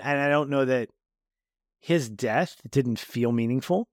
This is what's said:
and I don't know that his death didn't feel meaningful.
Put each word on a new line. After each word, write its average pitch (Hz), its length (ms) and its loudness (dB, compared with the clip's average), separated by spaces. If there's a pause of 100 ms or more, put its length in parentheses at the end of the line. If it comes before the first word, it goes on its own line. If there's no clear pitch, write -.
and 143 160 0
I 143 100 0
don't 147 200 2
know 139 160 2
that 127 240 0 (920)
his 156 300 0
death 120 600 -2
didn't 123 300 0
feel 120 320 -2
meaningful. 127 600 0